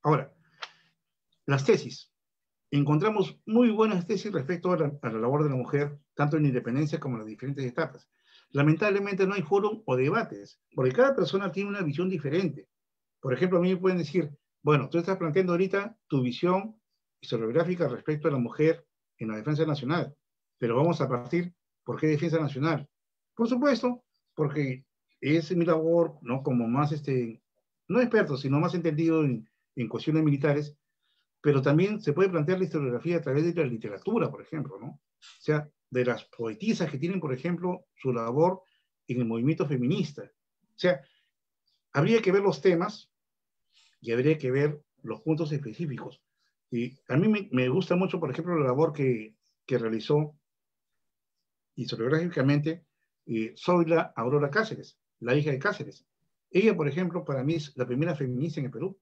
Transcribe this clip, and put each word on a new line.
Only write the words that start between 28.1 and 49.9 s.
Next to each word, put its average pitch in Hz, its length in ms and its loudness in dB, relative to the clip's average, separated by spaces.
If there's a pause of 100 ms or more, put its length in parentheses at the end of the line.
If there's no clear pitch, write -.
sino 139 220 0
más 180 140 0
entendido 160 500 0
en, 120 260 -2 (260)
en 117 120 -4
cuestiones 156 360 -2
militares, 147 520 0 (680)
pero 139 200 4
también 165 400 2
se 147 120 -2
puede 190 160 2
plantear 175 300 0
la 185 60 0
historiografía 147 520 -2
a 156 40 -2
través 143 220 0
de 170 180 0
la 143 60 2
literatura, 117 640 -4
por - 100 -14
ejemplo, 143 380 -10
¿no? 117 80 -12
O - 120 -16 (420)
sea, 151 280 -2 (220)
de 123 120 0
las 120 220 -2
poetisas 139 640 -4
que 139 80 -8
tienen, 175 220 -2
por 151 140 -4
ejemplo, 175 520 -4 (100)
su 131 160 -4
labor 131 500 0 (460)
en 131 140 -2
el 120 40 0
movimiento 127 420 0
feminista. 139 560 -2
O - 540 -20
sea, 180 220 2 (920)
habría 214 280 4
que 190 100 2
ver 196 100 4
los 190 200 2
temas 185 500 2 (920)
y 117 100 -6
habría 135 280 2
que 131 120 -2
ver 147 300 0 (220)
los 110 180 -10
puntos 156 300 -2
específicos. 117 680 -8 (500)
Y 123 260 -6 (100)
a 123 80 -2
mí 185 120 4
me, 214 240 0
me 127 180 2
gusta 180 260 0
mucho, 185 240 0
por 151 120 -4
ejemplo, 165 260 -4
la 147 80 2
labor 143 260 2
que, 123 440 -2 (320)
que 127 100 0
realizó 113 580 0 (1400)